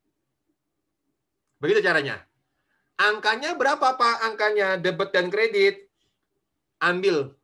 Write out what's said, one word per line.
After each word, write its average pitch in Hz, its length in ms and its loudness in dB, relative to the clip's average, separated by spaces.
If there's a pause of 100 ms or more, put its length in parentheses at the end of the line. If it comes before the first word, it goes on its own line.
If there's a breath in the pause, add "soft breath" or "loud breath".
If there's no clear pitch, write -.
(1600)
Begitu 196 240 2
caranya. 147 400 -2 (800)
Angkanya 214 580 0
berapa, 269 400 0
Pak? 233 180 2 (140)
Angkanya 208 480 0
debit 180 380 -2
dan 180 180 0
kredit. 202 560 0 (920)
Ambil 175 600 0